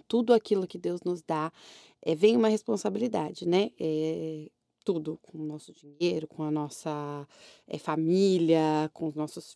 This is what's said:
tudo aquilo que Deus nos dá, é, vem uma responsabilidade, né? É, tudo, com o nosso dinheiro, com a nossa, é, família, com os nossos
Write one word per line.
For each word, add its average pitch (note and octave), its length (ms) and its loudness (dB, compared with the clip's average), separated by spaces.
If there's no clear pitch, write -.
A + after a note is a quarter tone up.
tudo A#3 260 4
aquilo G3+ 320 2
que F3+ 120 -12
Deus F3 260 -4
nos F3+ 180 -4
dá, D#3+ 300 -4
é, D#3+ 140 0
vem G#3+ 220 6
uma A3 100 4
responsabilidade, G#3 1000 -2
né? F#3+ 220 4
É, D#3+ 680 -4
tudo, D#3+ 380 -4
com - 160 -20
o D#3 80 -8
nosso D3+ 280 -10
dinheiro, D#3 540 -4
com - 160 -10
a D3+ 60 -4
nossa, D3 800 -6
é, D#3+ 100 -8
família, D#3+ 1160 2
com D#3+ 140 -6
os D3 80 -6
nossos D3+ 400 -8